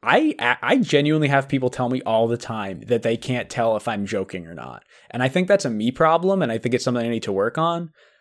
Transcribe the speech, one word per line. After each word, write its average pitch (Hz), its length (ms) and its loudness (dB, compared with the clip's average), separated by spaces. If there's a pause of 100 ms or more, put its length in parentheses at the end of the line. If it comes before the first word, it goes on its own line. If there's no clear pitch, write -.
I, 262 340 4
I, 120 240 0
I 247 160 2
genuinely 151 520 2
have 139 180 2
people 127 220 0
tell 127 200 -2
me 127 160 -2
all 113 220 2
the 117 100 0
time 101 500 -8
that 117 160 0
they 117 140 0
can't 123 320 -6
tell 113 280 0
if - 100 -4
I'm 104 180 -4
joking 95 420 -6
or 85 60 -16
not. 64 300 -14 (260)
And 123 140 -4
I 131 60 2
think 180 180 0
that's 196 180 2
a 135 40 0
me 113 220 -2
problem, 170 500 2
and 123 100 0
I 113 60 -2
think 120 180 -2
it's 120 80 0
something 123 220 0
I 117 40 -2
need 113 140 -2
to 107 80 -6
work 98 260 0
on. 170 340 -2 (300)